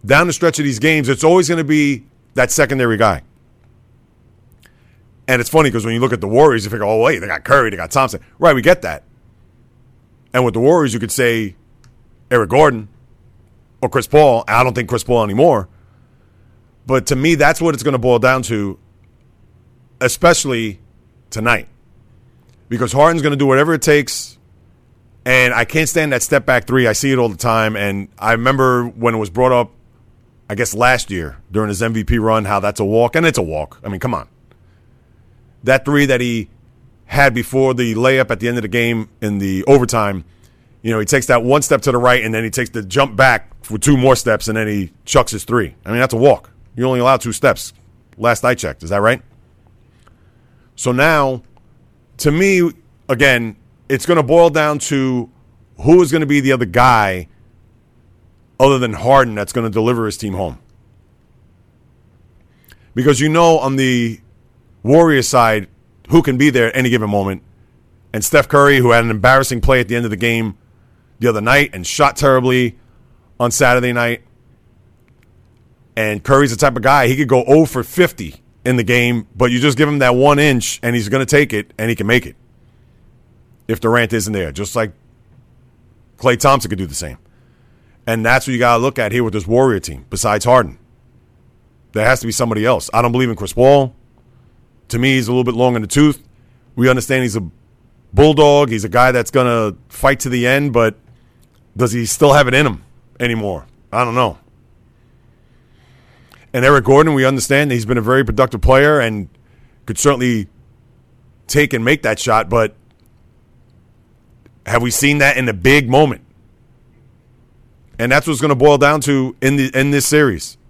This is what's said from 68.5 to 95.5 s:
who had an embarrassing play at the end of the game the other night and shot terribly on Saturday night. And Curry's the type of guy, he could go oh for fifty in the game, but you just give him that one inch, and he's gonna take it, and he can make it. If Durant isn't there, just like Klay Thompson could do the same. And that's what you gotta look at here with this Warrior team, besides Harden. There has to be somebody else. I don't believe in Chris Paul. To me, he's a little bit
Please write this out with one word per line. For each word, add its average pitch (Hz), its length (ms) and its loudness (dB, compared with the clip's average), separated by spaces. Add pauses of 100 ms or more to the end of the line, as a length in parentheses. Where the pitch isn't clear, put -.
who 120 120 2
had 117 120 4
an 117 80 -2
embarrassing 127 500 0
play 131 180 4
at 110 80 -2
the 113 80 -6
end 120 100 -4
of 107 60 -4
the 104 60 -6
game 113 400 -4 (640)
the 117 80 0
other 110 120 0
night 135 340 2
and 90 120 -10
shot - 320 0
terribly 127 600 0 (640)
on 120 120 0
Saturday 123 420 0
night. 120 300 -4 (1700)
And 107 280 -4
Curry's 139 260 4
the 113 80 -6
type 135 180 0
of 113 60 -6
guy, 131 260 4
he 127 80 0
could 139 140 -2
go 127 160 2
oh 151 200 4
for 127 180 -6
fifty - 580 -4 (240)
in 127 100 0
the 120 80 0
game, 120 520 0
but 120 160 0
you 123 80 -2
just 131 180 0
give 147 100 2
him 147 120 -2
that 123 160 2
one 143 240 4
inch, 139 420 0
and 120 140 -4
he's 104 140 -4
gonna 135 160 -2
take 143 280 0
it, 104 240 -6
and 110 120 -4
he 117 60 -2
can 101 120 -6
make 120 180 2
it. - 100 -18 (1300)
If 110 120 -6
Durant 117 320 0
isn't 107 220 -4
there, 87 180 -6
just 95 240 -10
like 110 180 -4 (1200)
Klay 123 220 0
Thompson 135 300 0
could 101 100 -6
do 95 80 -8
the 69 80 -14
same. 69 240 -12 (880)
And 113 180 -4
that's 127 220 0
what 131 60 -4
you 120 60 -4
gotta 120 220 2
look 131 160 -4
at 107 140 -4
here 120 120 -2
with 110 100 -4
this 95 140 -6
Warrior 117 320 2
team, 73 300 -14
besides 104 340 -2
Harden. 123 360 2 (1120)
There 110 120 -2
has 127 160 0
to - 40 -10
be 113 60 -6
somebody 110 340 -2
else. 117 280 -2
I 117 100 0
don't 120 80 0
believe 123 180 0
in 110 60 -4
Chris 101 180 -10
Paul. 131 420 4 (920)
To 117 100 -6
me, 135 160 2
he's 117 140 -2
a - 20 -2
little 123 140 0
bit 120 100 -4